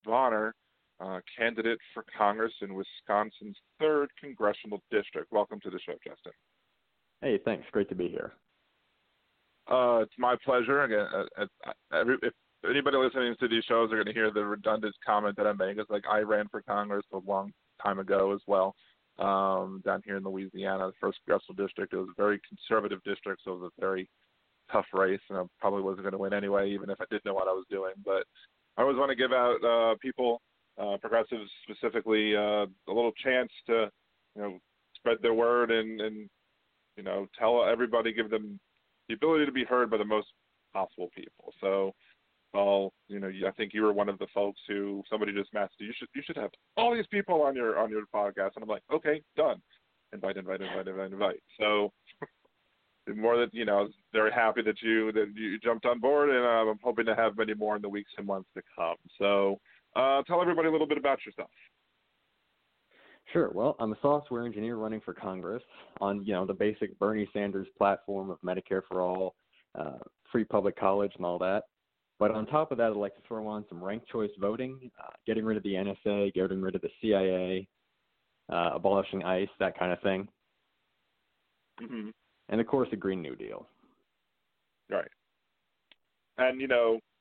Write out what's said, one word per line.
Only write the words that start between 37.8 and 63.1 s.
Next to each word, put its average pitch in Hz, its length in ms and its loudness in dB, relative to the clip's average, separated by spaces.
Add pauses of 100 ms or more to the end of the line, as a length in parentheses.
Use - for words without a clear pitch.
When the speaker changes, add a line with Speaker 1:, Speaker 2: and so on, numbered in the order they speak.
Speaker 1:
give 110 160 -2
them 107 300 -4 (500)
the 113 60 -4
ability 151 320 4
to 139 60 -4
be 123 120 0
heard 123 240 2
by 107 80 0
the 104 80 2
most 107 240 0 (460)
possible 92 400 -4
people. - 460 -18
So, 98 340 0 (580)
well, 98 400 4 (160)
you 101 120 -8
know, 95 100 -6 (160)
I 95 60 2
think 104 200 -6
you 107 100 0
were 104 100 6
one 101 160 2
of 98 100 -4
the 98 160 -6
folks 101 320 0
who 101 420 -4
somebody 107 240 -2
just 101 200 -4
messaged, 101 260 -4
"You 107 140 -12
should, - 220 -12
you - 80 -8
should - 140 -10
have 104 140 -6 (260)
all 240 180 4
these 220 140 -2
people 190 340 2
on 139 120 2
your, 117 240 0
on 110 120 2
your 107 240 -4
podcast." 98 400 0
And 110 80 -14
I'm 107 60 -10
like, 107 220 -4
"Okay, 151 320 0 (140)
done." 151 240 2 (520)
Invite, 95 260 -4
invite, 95 240 -6
invite, 95 260 -6
invite, 95 240 -6
invite. 98 300 -2 (160)
So, 104 340 2 (280)
<laughs> - 960 -16
more 117 220 4
than, 117 160 4
you 113 140 -4
know, 101 220 4 (240)
very 107 200 4
happy 113 300 2
that 107 180 0
you, 110 320 2
that 104 240 0
you 107 220 -6
jumped 117 260 -2
on 123 160 2
board, 147 300 4
and, 123 140 4
uh, 113 260 4
I'm 107 120 -2
hoping 117 240 0
to 110 80 2
have 107 220 2
many 107 160 0
more 107 240 -2
in 104 60 -6
the 104 60 -6
weeks 104 280 -8
and 104 100 -10
months 95 300 -4
to 92 60 -10 (120)
come. 82 220 -4 (220)
So, 98 420 4 (340)
uh, 135 280 4
tell 175 180 2
everybody 165 280 2
a 156 40 2
little 156 140 2
bit 143 120 0
about 139 280 2
yourself. - 240 -12 (1800)